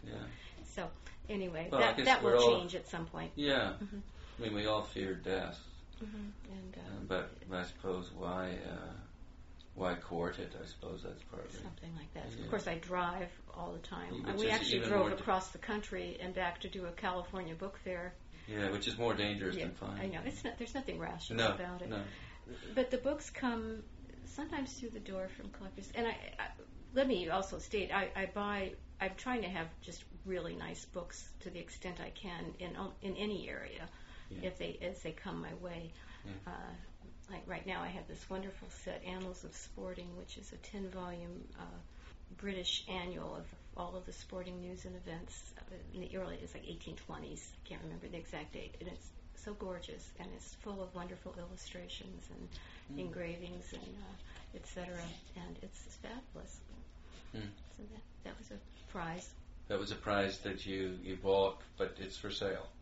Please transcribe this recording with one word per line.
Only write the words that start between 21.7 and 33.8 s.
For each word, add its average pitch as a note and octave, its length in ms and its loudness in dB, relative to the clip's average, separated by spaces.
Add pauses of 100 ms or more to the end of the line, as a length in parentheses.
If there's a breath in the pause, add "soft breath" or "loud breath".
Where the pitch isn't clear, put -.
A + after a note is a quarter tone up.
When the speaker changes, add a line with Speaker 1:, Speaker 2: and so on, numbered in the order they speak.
Speaker 2:
it. F3 80 -2
Speaker 1:
no. G2+ 120 2 (720 loud breath)
Speaker 2:
But B3 180 6
the B3+ 60 6
books D4 320 2
come A3 520 0 (440)
sometimes D4 480 -2
through A#3 160 -4
the G#3+ 100 -6
door F#3+ 360 -2
from G#3 140 -8
collectors. G3 440 -8
And A#3 120 4
I, A3+ 40 6 (280)
I, - 80 0 (480)
let C4 140 10
me F3+ 220 6
also F#3+ 280 4
state, G3 340 2
I, F#3+ 220 6
I F#3+ 120 4
buy, G3+ 460 2 (280)
I'm F#3+ 160 2
trying B3 260 2
to F3+ 60 0
have E3 180 0 (160)
just - 220 -8 (200)
really F3 320 0
nice E3 300 -4
books - 420 -6 (120)
to F3+ 100 -6
the F3 80 -6
extent F3 460 -4
I - 60 -4
can E3+ 340 -4 (140)
in, F3 120 -4 (320)
in F#3+ 140 0
any G3+ 320 0
area, - 380 -6 (440 loud breath)